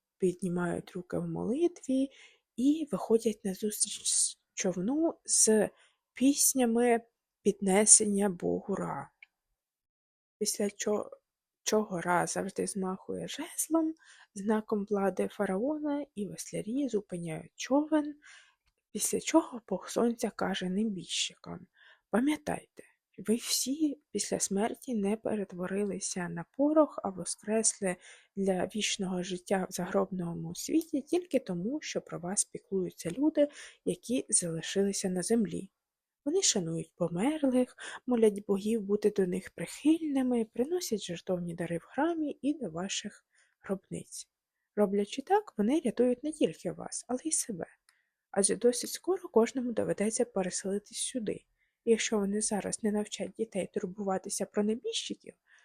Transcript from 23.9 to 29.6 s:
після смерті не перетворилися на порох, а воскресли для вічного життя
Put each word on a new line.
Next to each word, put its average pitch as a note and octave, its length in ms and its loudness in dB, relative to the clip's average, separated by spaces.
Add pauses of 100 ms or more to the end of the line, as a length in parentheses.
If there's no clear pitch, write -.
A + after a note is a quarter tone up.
після G3 280 -2
смерті G#3 540 -2
не G3+ 220 0
перетворилися F#3+ 1120 -4
на E3+ 160 -8 (120)
порох, D4 460 4
а G3+ 80 -2
воскресли G3 840 -2 (400)
для F#3+ 400 0
вічного F#3 460 -2
життя F#3 480 -2